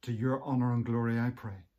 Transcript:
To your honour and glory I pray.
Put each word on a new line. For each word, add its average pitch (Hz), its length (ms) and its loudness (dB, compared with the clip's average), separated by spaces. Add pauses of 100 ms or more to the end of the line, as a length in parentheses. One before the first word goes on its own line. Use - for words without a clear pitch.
To 123 100 -4
your 127 300 0
honour 123 300 2
and 117 120 2
glory 117 340 0
I 120 120 0
pray. 101 340 -10 (140)